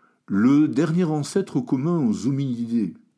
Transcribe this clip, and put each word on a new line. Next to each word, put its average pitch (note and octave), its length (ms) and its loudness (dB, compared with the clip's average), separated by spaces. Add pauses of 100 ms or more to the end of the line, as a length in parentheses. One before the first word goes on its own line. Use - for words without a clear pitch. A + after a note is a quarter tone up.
(260)
le C3+ 420 4
dernier E3 360 0
ancêtre D#3 580 -2
commun D#3 380 0
aux G2+ 260 0
hominidés, A#2 720 -2 (220)